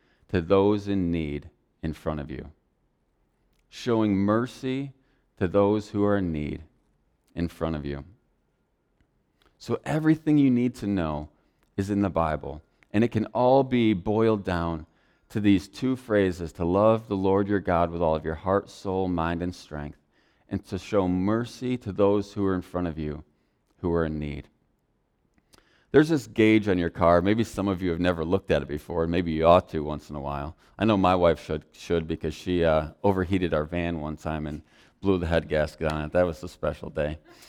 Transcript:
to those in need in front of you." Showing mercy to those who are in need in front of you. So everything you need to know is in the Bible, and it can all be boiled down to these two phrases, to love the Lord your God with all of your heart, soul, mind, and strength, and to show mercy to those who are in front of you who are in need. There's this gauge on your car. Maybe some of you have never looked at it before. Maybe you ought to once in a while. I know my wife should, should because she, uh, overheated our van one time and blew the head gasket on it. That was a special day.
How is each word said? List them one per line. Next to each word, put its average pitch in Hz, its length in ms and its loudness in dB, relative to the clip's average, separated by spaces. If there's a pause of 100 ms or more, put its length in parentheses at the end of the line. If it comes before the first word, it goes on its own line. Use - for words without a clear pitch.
(300)
to 90 100 0
those 101 480 2
in 95 220 0
need 73 400 -4 (320)
in 78 100 -4
front 78 280 -6
of 71 100 -12
you." 71 200 -12 (1200)
Showing 110 460 0
mercy 127 800 -2 (460)
to 92 100 0
those 101 400 2
who 101 160 0
are 101 120 2
in 92 160 -2
need 76 300 -6 (720)
in 85 140 -4
front 82 280 -4
of 73 80 -8
you. 71 200 -8 (1500)
So - 260 -6
everything 156 540 2
you 139 120 6
need 123 260 2
to 110 100 -8
know 78 420 -2 (480)
is 98 140 -4
in 101 120 2
the 95 80 0
Bible, 76 520 -2 (300)
and 104 100 2
it 117 80 2
can 110 160 0
all 127 360 4
be 120 320 2
boiled 107 500 0
down 85 420 -4 (440)
to 113 100 -4
these 101 260 4
two 127 300 -4
phrases, 92 560 0
to 85 120 -6
love 110 440 2
the 104 80 -2
Lord 98 320 0
your 104 100 0
God 85 320 0
with 85 100 -8
all 80 140 2
of 78 100 -4
your 78 120 -6
heart, 95 340 -2
soul, 95 380 -4
mind, 85 340 -2
and 90 120 -6
strength, 73 440 -14 (500)
and 98 180 -8
to 98 120 -8
show 95 300 0
mercy 113 680 -2
to 104 120 -10
those 101 420 0
who 101 140 -2
are 95 80 0
in 90 80 -2
front 90 240 -6
of 78 120 -6
you 76 260 -8 (540)
who 87 140 -2
are 85 120 0
in 78 160 -4
need. 71 260 -8 (1400)
There's 151 180 6
this 147 180 -2
gauge 110 420 4
on 92 100 2
your 85 120 0
car. 87 320 4
Maybe 107 200 0
some 101 260 -4
of 92 120 -2
you 92 100 -2
have 85 100 -4
never 87 240 0
looked 92 260 -2
at 78 120 2
it 67 60 -10
before. 82 380 -4
Maybe 85 260 -2
you 78 140 0
ought 90 240 6
to 80 100 -4
once 73 300 -8
in 76 60 -10
a 73 40 -10
while. 71 360 -8 (220)
I 101 60 0
know 110 120 4
my 92 180 4
wife 85 300 4
should, 78 280 -6
should 85 340 -2
because 80 280 -6
she, 87 300 -2
uh, 78 240 2 (140)
overheated 92 520 0
our 76 100 0
van 85 360 -6
one 76 160 -8
time 78 300 -6
and 78 160 -10 (380)
blew 95 180 2
the 87 80 -2
head 80 220 0
gasket 78 440 -2
on 76 120 -4
it. 76 80 -8
That 90 140 2
was 82 160 -8
a 90 60 -12
special 76 420 -8
day. 78 280 -6 (300)